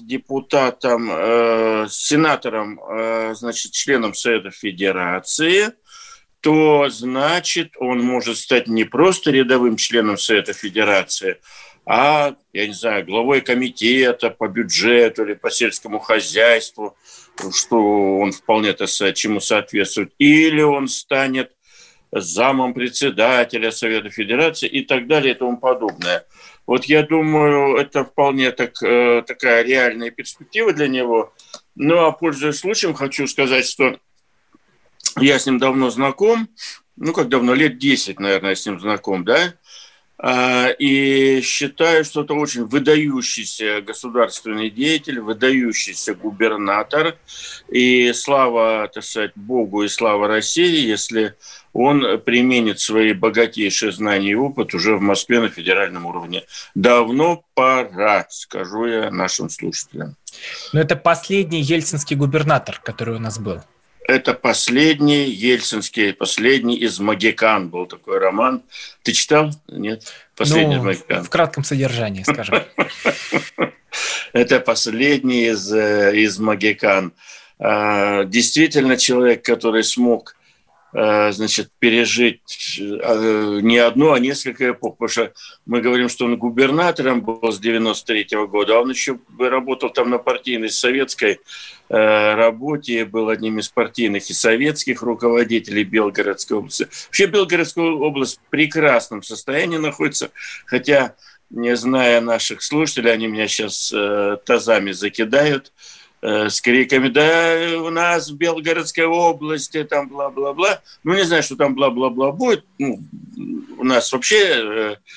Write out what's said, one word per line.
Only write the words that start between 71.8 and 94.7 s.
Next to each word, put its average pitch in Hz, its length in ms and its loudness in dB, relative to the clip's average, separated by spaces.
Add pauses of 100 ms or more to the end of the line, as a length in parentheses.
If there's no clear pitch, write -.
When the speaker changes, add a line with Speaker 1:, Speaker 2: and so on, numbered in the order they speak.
Speaker 2:
скажем. - 400 -2 (140)
Speaker 1:
<laughs> - 1600 -6
Это 120 280 4
последний 123 880 0
из, 104 260 -2
э, 104 440 4
из 107 220 2
могикан. 101 760 0 (460)
А, 104 640 2
действительно, 131 760 2
человек, 123 460 2
который 113 380 0
смог, 120 540 0 (560)
э, 107 400 2
значит, 104 460 -4
пережить, 117 1040 0
э, 107 800 0
не 117 160 4
одну, 120 340 4
а 131 60 4
несколько 123 520 -2
эпох, - 280 -6
потому 117 100 -4
что 110 240 -4 (320)
мы 117 160 -2
говорим, 123 300 2
что 123 160 -4
он 120 100 0
губернатором 131 840 0
был 113 280 -4
с 101 80 -4
девяносто 113 500 -2
третьего 107 380 -2
года, 104 300 2
а 120 60 6
он 131 80 -2
ещё 127 280 -4 (200)
работал 127 500 -2
там 123 220 0
на 123 80 0
партийной 120 520 -4
советской, 127 680 -2 (480)
э, 107 460 2
работе, 117 720 0
был 110 240 -2
одним 110 280 -4
из 104 120 -6
партийных 110 580 -2
и 92 60 -8
советских 131 680 0